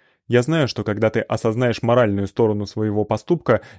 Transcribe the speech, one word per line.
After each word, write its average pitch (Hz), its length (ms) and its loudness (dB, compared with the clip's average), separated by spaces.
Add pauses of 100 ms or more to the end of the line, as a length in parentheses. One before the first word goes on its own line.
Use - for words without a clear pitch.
(280)
«Я 120 140 4
знаю, 151 260 0
что - 160 -6
когда 107 240 0
ты 110 120 0
осознаешь 113 600 -2
моральную 110 460 2
сторону 107 380 0
своего 107 380 -2
поступка 110 580 -2 (160)